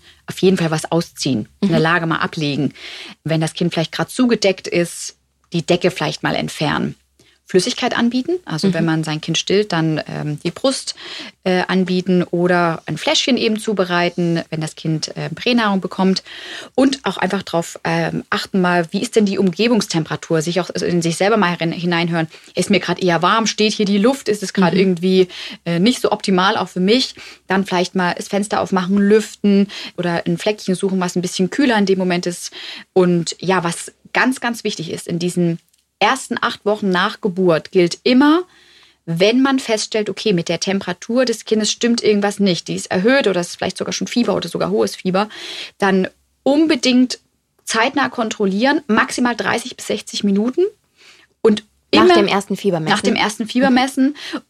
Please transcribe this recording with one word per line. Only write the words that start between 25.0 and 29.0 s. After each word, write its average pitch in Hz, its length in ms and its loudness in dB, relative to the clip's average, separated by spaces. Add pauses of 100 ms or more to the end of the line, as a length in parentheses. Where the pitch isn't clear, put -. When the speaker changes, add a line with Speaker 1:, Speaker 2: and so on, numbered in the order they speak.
Speaker 1:
äh, 170 140 -2
nicht 233 200 2
so - 140 0
optimal 196 420 2
auch 208 140 -4
für - 100 -8
mich? 214 360 2 (320)
Dann 190 180 0
vielleicht 180 300 -2
mal 180 200 0
das - 140 -12
Fenster 202 320 -2
aufmachen, 185 360 0
lüften 202 680 4 (300)